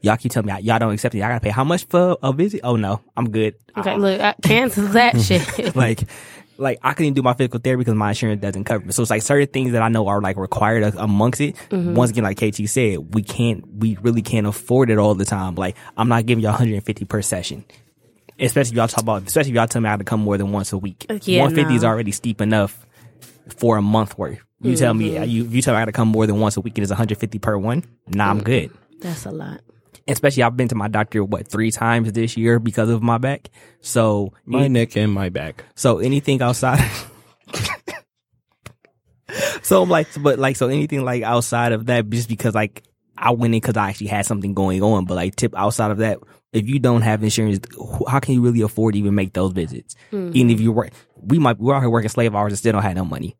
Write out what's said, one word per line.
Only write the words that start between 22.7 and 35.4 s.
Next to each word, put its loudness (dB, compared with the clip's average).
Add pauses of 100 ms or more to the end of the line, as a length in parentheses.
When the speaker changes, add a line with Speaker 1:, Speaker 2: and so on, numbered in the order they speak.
Speaker 1:
for 4
a 2
month 2
worth. -8 (220)
You 0
tell 2
me, 0
Speaker 2:
Mm-hmm. -4
Speaker 1:
you, 0
you 0
tell 2
me 2
I 2
gotta -2
come 2
more 4
than 2
once 2
a -4
week -8
and 0
it's -2
a -2
hundred -2
fifty -6
per -2
one. -2 (260)
Nah, 0
I'm 2
Speaker 2:
Mm-hmm. -2
Speaker 1:
good. 0 (300)
Speaker 2:
That's -10
a -10
lot. -12 (460)
Speaker 1:
Especially 2
I've 2
been 2
to -2
my -4
doctor, 0
what, -4
three -2
times 0
this -2
year 4
because 0
of 0
my 2
back. -4 (320)
So 0 (120)
Speaker 3:
My 0
Speaker 1:
any- 2
Speaker 3:
neck 2
and 2
my -2
back. -10 (140)